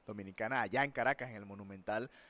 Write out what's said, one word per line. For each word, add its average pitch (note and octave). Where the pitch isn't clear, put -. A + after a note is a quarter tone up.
Dominicana A2
allá A#2
en C#3+
Caracas, B2+
en A2
el G2+
Monumental, G2+